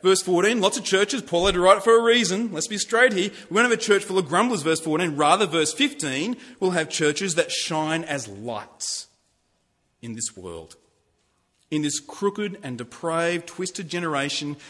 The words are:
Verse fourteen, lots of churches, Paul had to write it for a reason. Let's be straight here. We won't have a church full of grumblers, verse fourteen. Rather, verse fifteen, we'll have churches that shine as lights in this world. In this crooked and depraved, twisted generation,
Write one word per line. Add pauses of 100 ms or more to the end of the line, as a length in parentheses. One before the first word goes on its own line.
Verse
fourteen,
lots
of
churches,
Paul
had
to
write
it
for
a
reason.
Let's
be
straight
here. (180)
We
won't
have
a
church
full
of
grumblers,
verse
fourteen.
Rather,
verse
fifteen, (220)
we'll
have
churches
that
shine
as
lights (920)
in
this
world. (960)
In
this
crooked
and
depraved,
twisted
generation, (140)